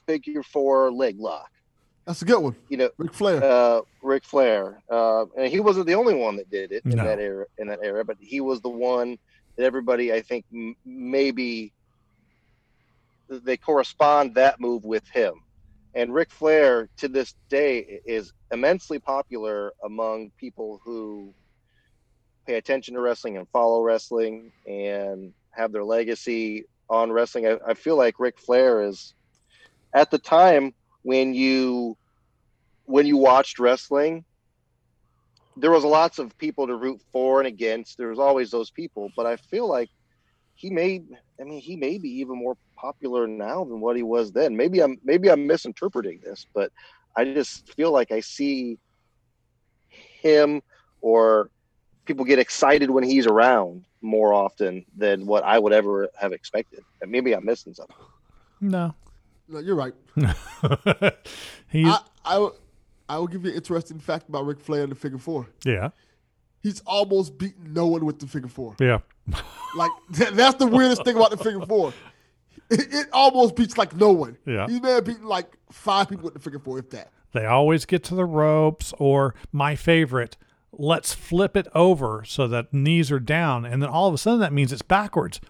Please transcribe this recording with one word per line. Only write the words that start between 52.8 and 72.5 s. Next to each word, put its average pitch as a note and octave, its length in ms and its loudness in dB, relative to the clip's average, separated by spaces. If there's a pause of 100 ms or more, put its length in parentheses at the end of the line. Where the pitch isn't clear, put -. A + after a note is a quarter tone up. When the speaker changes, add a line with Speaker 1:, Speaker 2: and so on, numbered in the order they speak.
Speaker 1:
when C3 140 2
he's B2+ 240 2
around G#2+ 580 4 (160)
more A2 320 2
often G2 520 -2 (120)
than G2 280 -2
what G#2 180 0
I A2 160 4
would G#2 140 2
ever G2+ 440 2
have G2+ 160 -4
expected. - 480 -10 (200)
And F#2+ 100 -12
maybe B2 220 0
I'm F#2+ 120 -2
missing G2+ 280 -6
something. - 220 -20 (640)
Speaker 3:
No. F3+ 360 -2 (520)
Speaker 2:
No, D#3 120 -14
you're F3+ 160 -4
right. C3 180 -4 (220)
Speaker 3:
<laughs> - 1000 -2 (560)
He's D#3+ 180 2
Speaker 2:
I, D#3+ 120 4 (260)
I, E3+ 80 -2
w-, G3+ 200 0 (560)
I D3 80 -6
will F3 100 -4
give F3 160 -10
you F#3 80 -4
an - 60 -6
interesting E3 420 -6
fact D#3+ 300 -6
about D3 160 -6
Ric C#3+ 140 -6
Flair D3 240 -4
in C#3 60 -4
the C3+ 60 -10
figure C3 220 -10
four. C3+ 300 -8 (180)
Speaker 3:
Yeah. A#2+ 240 -2 (760)
Speaker 2:
He's G#3 220 -6
almost G3 520 -2
beaten F3 360 -10
no E3+ 140 0
one E3 180 0
with D3+ 140 -4
the C#3+ 80 -14
figure B2+ 220 -10
four. A#2 300 -14
Speaker 3:
Yeah. B2 200 4 (760)
Speaker 2:
Like, B5+ 160 0 (220)
th-, G#3 180 2
that's B3 260 6
the C4+ 100 4
weirdest B3 360 4
thing A#3+ 120 2
about A3 160 6
the G#3+ 60 -4
figure G3+ 280 -4
four. F3 280 2 (760)